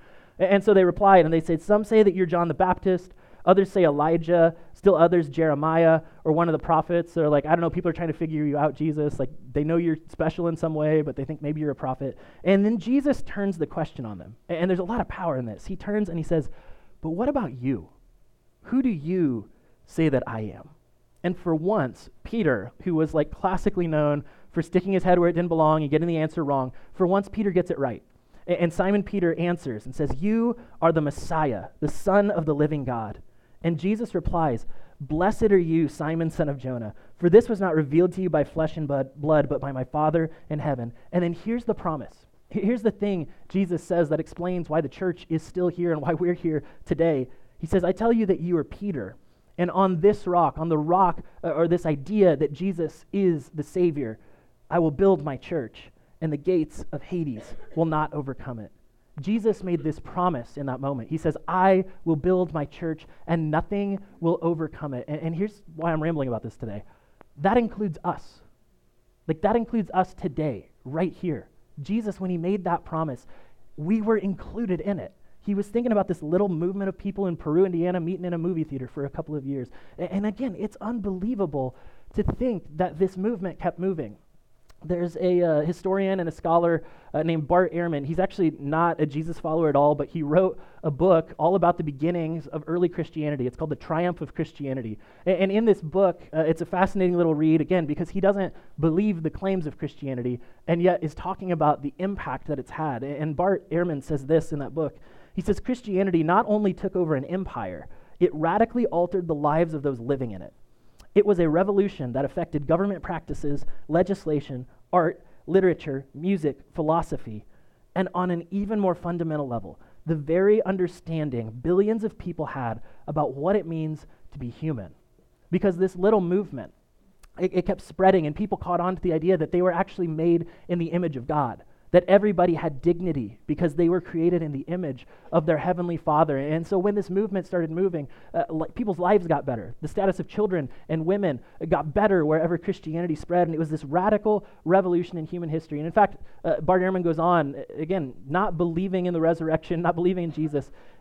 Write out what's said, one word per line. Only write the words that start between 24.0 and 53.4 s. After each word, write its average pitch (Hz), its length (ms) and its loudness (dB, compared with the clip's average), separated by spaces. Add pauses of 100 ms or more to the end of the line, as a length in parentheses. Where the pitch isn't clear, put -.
for 165 80 -2
sticking 185 320 0
his 180 120 2
head 180 140 6
where 170 120 6
it - 20 2
didn't 175 160 0
belong 156 320 4
and 147 100 -2
getting 156 160 2
the 170 120 0
answer 156 260 -2
wrong, 135 260 0 (220)
for 185 140 2
once 196 220 2
Peter 208 220 -2
gets 175 200 0
it 165 80 -4
right. 127 240 -4 (440)
A-, 175 140 0
and 170 120 2
Simon 196 300 2
Peter 180 320 0
answers 165 520 -4
and 123 80 -10
says, 139 280 -2
"You 226 340 0 (240)
are 165 120 6
the 160 80 2
Messiah, 143 680 -2 (120)
the 151 80 0
Son 202 420 2
of 165 140 -2
the 151 100 0
living 147 300 0
God." 113 360 -6 (420)
And 165 180 -2
Jesus 214 340 -2
replies, 160 520 -2 (340)
"Blessed 170 440 0
are 202 140 6
you, 160 300 2
Simon, 160 400 -2
son 156 220 0
of 139 80 -6
Jonah, 120 360 -8 (220)
for 175 140 2
this 226 180 10
was 208 120 -2
not 185 140 0
revealed 160 380 4
to 185 80 -6
you 185 80 -2
by 151 160 2
flesh 156 320 -2
and 156 100 -4
bud-, 135 300 -2
blood, 147 320 2
but 135 140 -4
by 139 100 -6
my 131 120 -6
Father 156 460 2 (200)
in 151 80 -4
heaven." 123 340 -4 (180)
And 175 140 2
then 170 80 -2
here's 226 320 -6
the 220 100 -2
promise. - 520 -8 (240)
H-, 202 120 -2
here's 220 200 0
the 220 80 2
thing 196 380 -2 (200)
Jesus 175 340 -2
says 170 280 0
that 156 100 0
explains 175 480 -6
why 156 140 0
the 143 60 -6
church 180 420 -6
is 160 120 -2
still 180 260 -2
here 175 240 0
and 151 100 -2
why 165 100 0
we're 175 220 0
here 156 280 -2 (220)
today. 143 440 0 (300)
He - 80 -8
says, 180 160 2
"I 185 100 2
tell 226 200 2
you 226 140 2
that 185 140 2
you 175 180 0
are 139 60 -2
Peter, 147 520 -8 (420)
and 175 120 0
on 185 300 2
this 202 280 4
rock, 170 300 2
on 160 100 -2
the 156 100 2
rock, 170 440 2 (200)
uh, 170 80 -2
or 160 160 2
this 170 200 0
idea 160 500 4
that 147 160 0
Jesus 170 600 -4
is 175 420 0